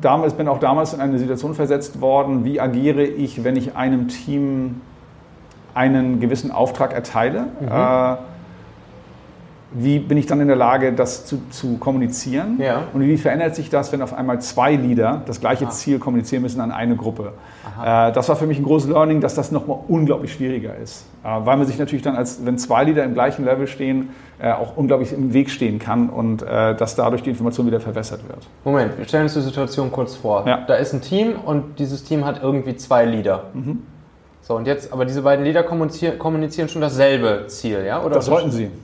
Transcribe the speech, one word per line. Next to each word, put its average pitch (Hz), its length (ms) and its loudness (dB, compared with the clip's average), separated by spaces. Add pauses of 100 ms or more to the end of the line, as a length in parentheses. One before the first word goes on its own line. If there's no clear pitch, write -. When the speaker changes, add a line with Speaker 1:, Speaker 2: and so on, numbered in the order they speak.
Speaker 1:
damals, 151 340 4
bin 151 120 -2
auch 135 120 0
damals 151 340 2
in 139 80 -6
eine 135 180 0
Situation 127 340 -2
versetzt 143 460 -2
worden, 135 460 2
wie 139 160 0
agiere 139 420 2
ich, 139 400 -4
wenn 131 140 2
ich 120 180 -4
einem 127 320 0
Team 135 720 -4 (960)
einen 127 480 2
gewissen 123 300 0
Auftrag 127 420 0
erteile? 123 540 -2 (120)
Speaker 2:
Mhm. 139 80 -4
Speaker 1:
Äh, 127 480 2 (1600)
wie 135 280 2
bin 147 180 2
ich 143 80 2
dann 147 160 2
in 143 60 4
der 139 80 6
Lage, 127 380 4
das 123 340 -2
zu, 131 240 -6
zu 120 260 -4
kommunizieren? 135 840 -2
Speaker 2:
Ja. 135 320 0
Speaker 1:
Und 139 100 0
wie 147 160 4
verändert 156 360 0
sich 151 160 -8
das, 139 220 0
wenn 139 100 -2
auf - 140 -6
einmal 127 260 -2
zwei 135 340 2
Leader 123 520 2
das 123 140 -8
gleiche 127 260 2
Speaker 2:
Ah. - 20 -2
Speaker 1:
Ziel 135 300 0
kommunizieren 123 420 0
müssen 123 180 -4
an 117 120 -2
eine 117 240 0
Gruppe? 107 380 -6 (440)
Speaker 2:
Aha. 117 320 4
Speaker 1:
Äh, - 40 -2
das 123 160 2
war 156 60 6
für 156 120 0
mich 147 100 0
ein 143 60 0
großes 143 260 2
Learning, 156 320 4
dass 135 140 0
das 143 160 -2
nochmal - 260 -2 (100)
unglaublich 147 460 2
schwieriger 117 420 -4
ist. 113 300 -14 (180)
Äh, 113 40 -8 (180)
weil 135 120 4
man 139 100 4
sich 123 100 -2
natürlich 139 240 -2
dann, 127 140 -2
als 120 320 -4
wenn 123 100 0
zwei 120 260 2
Leader 151 200 2
im 123 100 -2
gleichen 135 320 0
Level 135 220 0
stehen, 131 420 -2 (320)
äh, 117 120 0
auch - 220 -4
unglaublich 139 380 0
im 131 220 -2
Weg 139 160 4
stehen 107 260 -2
kann 120 320 0
und, 113 320 -2
äh, 110 340 2
dass 110 200 -2
dadurch 120 260 2
die 139 80 -4
Information 120 380 0
wieder 117 120 2
verwässert 110 480 -8
wird. - 200 -16 (160)
Speaker 2:
Moment, 131 340 0
wir - 80 -8
stellen 156 200 2
uns 151 100 0
die 147 60 0
Situation 131 500 -2
kurz 123 240 -4
vor. 104 320 0
Speaker 1:
Ja. 123 180 2
Speaker 2:
Da 127 120 4
ist 135 160 0
ein 135 80 -2
Team 220 320 0 (120)
und 147 320 -4
dieses 139 260 -6
Team 147 220 -2
hat 143 160 -4
irgendwie 131 340 -2
zwei 120 300 4
Leader. 101 380 0 (100)
Speaker 1:
Mhm. 131 300 -6 (580)
Speaker 2:
So, 117 140 -4
und 113 100 -4
jetzt, 139 260 -4
aber 127 140 -2
diese 135 160 -4
beiden 139 240 4
Leader 160 160 2
kommunizieren, 165 560 -2
kommunizieren 156 520 -2
schon 160 120 -4
dasselbe 131 680 4
Ziel, 101 360 -4
ja? 123 160 -2
Oder 175 140 0
Speaker 1:
Das 127 100 2
sollten 156 240 4
Speaker 2:
untersche- 117 80 -2
Speaker 1:
sie. 104 140 -4 (120)